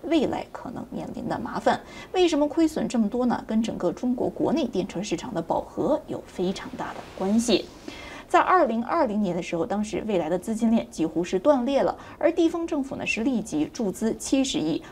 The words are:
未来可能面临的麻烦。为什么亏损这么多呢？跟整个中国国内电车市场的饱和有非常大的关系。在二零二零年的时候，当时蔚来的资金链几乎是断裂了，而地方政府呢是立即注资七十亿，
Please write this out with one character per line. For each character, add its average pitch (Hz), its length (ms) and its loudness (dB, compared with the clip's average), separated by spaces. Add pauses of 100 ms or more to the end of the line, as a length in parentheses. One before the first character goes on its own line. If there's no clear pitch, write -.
未 302 240 2
来 - 160 -4 (100)
可 - 180 -10
能 - 180 -10
面 - 240 -8
临 - 140 -8
的 160 100 -2
麻 - 220 -6
烦。 226 200 2 (340)
为 359 120 4
什 320 140 2
么 294 80 2
亏 320 180 2
损 311 220 0
这 - 100 -2
么 220 120 4
多 247 160 0
呢？ - 200 0
跟 220 160 0
整 220 160 -2
个 175 140 0
中 254 240 -2
国 - 140 0
国 - 240 0
内 302 120 2
电 190 220 -2
车 175 160 -6
市 175 140 -2
场 - 160 -8
的 170 80 -2
饱 - 200 -2
和 285 460 -2
有 - 180 -8
非 185 260 -4
常 - 260 -8
大 - 160 -8
的 - 80 -14 (180)
关 196 180 2
系。 226 280 2 (600)
在 - 140 4
二 339 260 6
零 226 180 0
二 320 220 2
零 214 160 0
年 175 140 2
的 170 80 -2
时 - 120 -4
候， 165 80 2
当 196 200 0
时 - 240 -4
蔚 208 100 2
来 165 100 0
的 180 120 0
资 220 160 -4
金 226 160 2
链 226 180 4
几 - 160 0
乎 165 180 0
是 - 140 0
断 277 260 4
裂 254 200 2
了， 175 120 2 (220)
而 339 140 4
地 330 180 4
方 339 160 -4
政 302 180 -2
府 269 120 -8
呢 - 100 -6
是 - 160 -2
立 240 180 2
即 156 320 -2
注 208 200 -2
资 220 260 0
七 269 260 2
十 269 140 -2
亿， - 240 0 (100)